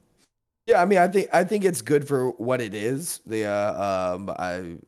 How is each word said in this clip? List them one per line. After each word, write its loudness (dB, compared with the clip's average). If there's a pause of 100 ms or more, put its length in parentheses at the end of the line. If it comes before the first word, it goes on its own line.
(680)
yeah, 6
I 6
mean, 4
I 6
think, 0
I 4
think -2
it's 0
good 2
for 0
what -2
it -6
is. -4
The, -2
uh, -2
um, -8
I, -6 (120)